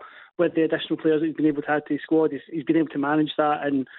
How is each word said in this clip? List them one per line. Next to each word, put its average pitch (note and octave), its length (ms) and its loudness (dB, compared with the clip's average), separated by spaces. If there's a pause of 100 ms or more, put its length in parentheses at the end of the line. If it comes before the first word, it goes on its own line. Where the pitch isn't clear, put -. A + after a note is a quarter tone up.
(380)
with E3 180 0
the D#3+ 80 2
additional D#3 360 -2
players D#3 220 2
that D#3+ 60 -2
he's D3 100 -6
been D3 80 0
able D3 160 0
to D3 100 -4
add D3 160 0
to D3+ 60 -2
his C#3+ 100 -6
squad, D#3 300 2
he's, C3+ 80 -10 (100)
he's D#3+ 120 -6
been D3+ 120 2
able D#3+ 140 2
to D3 100 -6
manage D3 380 2
that. D3+ 280 2
And, C#3 220 -2 (120)